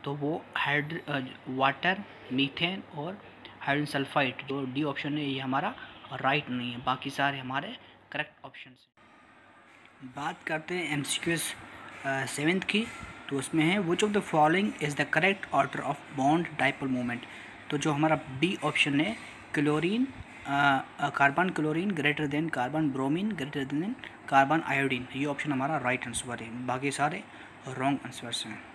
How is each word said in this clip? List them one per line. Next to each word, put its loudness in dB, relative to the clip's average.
तो -4
वो -2
हाइड्र-, 0
अ, 0
water, 2
methane 0
और -8
हाइड्रोजन 0
sulfide, 0
जो -2
D -2
option -2
है -2
ये -2
हमारा 0
right 2
नहीं -4
है, -10
बाकी 0
सारे 0
हमारे -4
correct -8
ऑप्शन -16
हैं। -20
बात -8
करते -4
हैं -2
एमसीक्यूएस, -2
अ, 0
सेवंथ 2
की। 0
तो -2
उसमें 2
है 4
which 2
of 4
the 2
following 4
is 0
the 0
correct 2
order 2
of -2
bond 6
dipole 2
moment। 0
तो 0
जो 2
हमारा 4
बी -2
ऑप्शन 2
है 0
क्लोरीन, 4
अ, 4
अ, 2
कार्बन 6
क्लोरीन 0
greater 2
than 0
carbon 0
bromine 0
greater -4
than 0
carbon 6
iodine, 0
ये 0
ऑप्शन -2
हमारा 0
राइट 0
आंसर -6
है, -8
बाकी 0
सारे 0
रॉन्ग 0
आंसर्स -8
हैं। -10